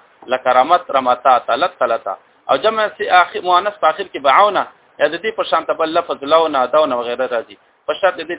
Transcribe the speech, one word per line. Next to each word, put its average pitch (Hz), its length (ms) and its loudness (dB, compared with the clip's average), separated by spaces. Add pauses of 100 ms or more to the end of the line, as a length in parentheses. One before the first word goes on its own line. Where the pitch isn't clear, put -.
(280)
لکه 123 260 0
رمت، 160 380 2
رمتا، 127 460 2
تلت، 135 420 -4
تلتا. 113 340 -2 (360)
او 135 80 2
جمع 214 300 -2 (100)
سی 208 120 -6
آخر، 180 320 2
مؤنث 180 380 0
په 160 80 2
آخر 175 160 -2
کې - 240 -12
بعونه 165 400 4 (320)
یا 143 80 2
د 151 160 -2
دې 220 140 -4
په 185 60 -2
شان 165 220 -2
ته 156 80 -2
بل 156 200 -2
لفظ 160 300 -4
لونه، 147 420 2
دونه 147 300 2
وغیره 120 320 -4
راځي. 113 300 -6 (300)
په 151 60 -2
شرط 180 240 -2
دې 160 220 -8